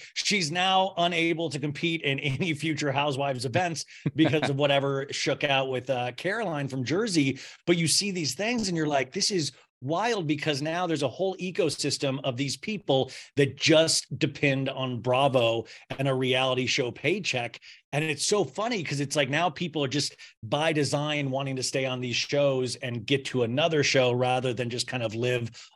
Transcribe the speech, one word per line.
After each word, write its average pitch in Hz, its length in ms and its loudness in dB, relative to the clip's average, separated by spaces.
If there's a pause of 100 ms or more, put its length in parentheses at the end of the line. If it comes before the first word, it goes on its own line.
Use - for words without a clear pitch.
(140)
she's 175 380 0
now 190 460 2
unable 170 520 0
to 135 100 -6
compete 160 420 -2
in 139 180 0
<laughs> - 0 -
any 147 340 -2
future 147 380 -2
Housewives 139 540 -2
events 165 400 -2 (300)
because 151 340 4
of 139 80 0
whatever 139 540 2
shook - 320 -2
out 135 260 2
with, 127 200 -2
uh, 123 240 -2
Caroline 175 540 -4
from 131 160 -4
Jersey. 147 560 2 (280)
But 175 100 6
you 165 100 2
see 202 240 2
these 165 240 -4
things 220 320 -2
and 180 100 -2
you're 156 100 0
like, 131 240 0
"This - 200 -2
is 156 200 0 (300)
wild," 185 460 0
because 147 340 -2
now 165 260 -2
there's 151 160 0
a 135 40 2
whole 185 300 -4
ecosystem 147 840 -2
of 131 140 -2
these 135 200 -4
people 135 540 0 (240)
that 143 220 2
just 156 600 4
depend 135 520 0
on 131 320 -4
Bravo 123 640 2 (340)
and 135 80 0
a 135 60 2
reality 127 520 2
show 120 260 0
paycheck. 139 680 -2 (320)
And 147 120 0
it's 156 220 -2
so 202 180 2
funny 208 400 -4
'cause 139 180 -4
it's 143 140 -4
like 143 140 2
now 147 220 0
people 156 320 -4
are 135 60 0
just 143 260 -2 (260)
by 147 320 0
design 147 560 0
wanting 135 280 -4
to 123 60 -4
stay 131 220 -2
on 127 160 -4
these 123 140 -4
shows 135 600 2
and 120 280 -6
get 139 200 2
to 123 180 0
another 147 400 2
show 127 300 4
rather 127 380 2
than 120 200 -4
just 123 160 -4
kind 120 160 -4
of 107 100 -4
live 120 380 0 (240)